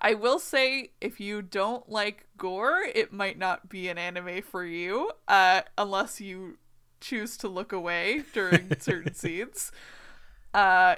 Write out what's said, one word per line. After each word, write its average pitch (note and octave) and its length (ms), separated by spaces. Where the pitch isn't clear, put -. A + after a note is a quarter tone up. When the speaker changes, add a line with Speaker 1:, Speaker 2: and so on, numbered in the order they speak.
Speaker 1:
I A3 140
will B3 240
say, C4 520
if - 180
you G#3 220
don't G3+ 480
like G#3 380
gore, A3 440
it B3+ 300
might G3 260
not F#3 320
be F3+ 200
an E3+ 80
anime F3+ 460
for F3+ 200
you, F3+ 480
uh, F#3 360
unless G3 440
you F#3 380
choose A3+ 360
to A3 100
look F#3+ 240
away F3+ 520
during F3+ 420
Speaker 2:
<laughs> - 40
Speaker 1:
certain F3+ 360
scenes. - 560
Uh, F#3 440